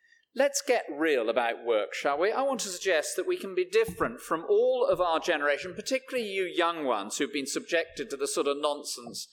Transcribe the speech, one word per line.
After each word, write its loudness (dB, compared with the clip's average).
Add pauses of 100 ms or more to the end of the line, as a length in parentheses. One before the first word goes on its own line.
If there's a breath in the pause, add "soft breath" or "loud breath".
(360 soft breath)
Let's 2
get 2
real 2
about 0
work, 2
shall 0
we? 2
I 0
want 0
to -6
suggest 0
that -2
we 0
can -8
be 0
different 0
from -4
all 4
of 2
our 2
generation, 0
particularly -4
you -2
young 0
ones 0
who've -2
been -4
subjected -4
to -8
the -2
sort 0
of 0
nonsense -6